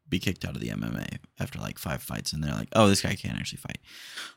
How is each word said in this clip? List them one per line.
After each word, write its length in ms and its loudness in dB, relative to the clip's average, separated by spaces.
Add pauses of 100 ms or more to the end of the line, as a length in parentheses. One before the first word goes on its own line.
be 120 2
kicked 240 -2
out 100 -6
of 60 -6
the 100 -4
M 140 -4
M 120 -4
A 460 -8
after, 160 -4
like, 220 -8
five 200 -4
fights, 320 -4
and 100 -2
they're 120 0
like, 180 -2
"Oh, 140 10
this 160 8
guy 140 0
can't 200 -4
actually 220 -6
fight." 200 -12 (580)